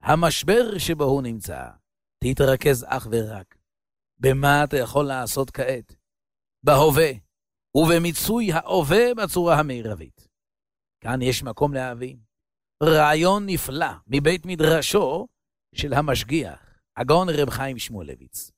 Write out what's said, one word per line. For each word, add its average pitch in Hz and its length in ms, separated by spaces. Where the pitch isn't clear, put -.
המשבר 170 760
שבו 160 260
הוא 139 180
נמצא. 95 480
תתרכז 131 640
אך 120 240
ורק 107 460
במה 139 440
אתה 143 140
יכול 135 280
לעשות 131 460
כעת, 127 440
בהווה, 147 460
ובמיצוי 170 760
ההווה 180 640
בצורה 170 420
המרבית. 113 680
כאן 123 180
יש 127 220
מקום 143 300
להביא 127 420
רעיון 160 600
נפלא 170 460
מבית 147 380
מדרשו 160 840
של 143 180
המשגיח, 123 840
הגאון 156 320
רב 147 200
חיים 135 280
שמואלביץ. 71 800